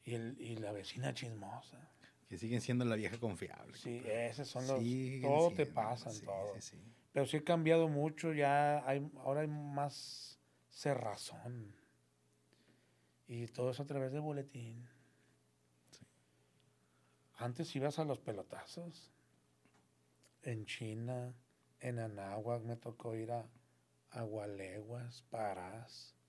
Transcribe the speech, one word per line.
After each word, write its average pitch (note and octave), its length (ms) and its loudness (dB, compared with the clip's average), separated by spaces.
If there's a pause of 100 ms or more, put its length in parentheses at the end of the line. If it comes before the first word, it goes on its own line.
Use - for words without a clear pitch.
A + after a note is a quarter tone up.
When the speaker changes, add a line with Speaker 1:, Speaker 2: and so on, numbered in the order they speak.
Speaker 1:
y A#2+ 100 -2
el, A#2 260 -4
y A#2 160 -6
la G#2+ 160 -4
vecina B2 400 -4
chismosa. A#2 760 -10 (400)
Speaker 2:
Que F#2+ 80 -6
siguen A2+ 240 0
siendo B2 240 4
la A2+ 100 4
vieja G#2+ 240 0
confiable, A2 560 -4
Speaker 1:
Sí, A#2+ 220 -6
Speaker 2:
compadre. A#2 320 0
Speaker 1:
esos B2+ 180 -6
son B2+ 180 -4
los, C3 160 4
Speaker 2:
Siguen B2+ 400 0
Speaker 1:
todo D3 280 10
te F#3 60 -2
Speaker 2:
siendo, D3 180 2
Speaker 1:
pasan, A#2 400 2
Speaker 2:
sí, G#2+ 100 -10
Speaker 1:
todo. G2 300 0
Speaker 2:
sí, F#2+ 80 -8
sí. - 160 -12 (340)
Speaker 1:
Pero C#3 140 4
sí D#3 120 0
ha D3 60 -2
cambiado E3 440 8
mucho, D3+ 440 2
ya D3 560 6
hay, C#3 180 2 (120)
ahora C#3+ 240 2
hay D#3 60 0
más C#3+ 920 -4 (320)
cerrazón. A#2 1040 -4 (1500)
Y A#2+ 200 -4
todo B2 220 0
eso B2+ 120 -4
a C#3+ 40 -4
través C3+ 260 0
de C#3+ 60 -2
boletín. C3+ 680 -6 (1040)
Speaker 2:
Sí. - 160 -20 (1300)
Speaker 1:
Antes B2 400 -4
ibas C#3+ 220 2
a D#3 60 2
los C#3 140 0
pelotazos. - 920 -8 (1300)
En A2+ 240 -2
China, A#2+ 680 -4 (460)
en B2 180 -2
Anáhuac, G#2+ 680 -2
me A#2 120 -4
tocó A#2 380 -6
ir A2+ 160 -4
a A#2 160 -2 (640)
Agualeguas, G#2+ 1200 -6
Parás. G#2 840 -4 (120)